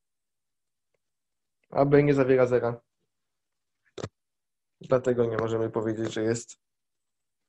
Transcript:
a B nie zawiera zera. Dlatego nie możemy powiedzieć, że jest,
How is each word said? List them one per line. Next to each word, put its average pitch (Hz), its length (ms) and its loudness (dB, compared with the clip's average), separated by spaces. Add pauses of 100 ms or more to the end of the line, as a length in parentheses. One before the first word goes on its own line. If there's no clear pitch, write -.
(1700)
a 139 160 0
B 143 180 6
nie 147 100 2
zawiera 131 340 2
zera. 117 340 -2 (2000)
Dlatego 123 440 0
nie 113 120 -4
możemy 113 320 -4
powiedzieć, 110 440 -4
że 113 100 -4
jest, 117 340 -4 (920)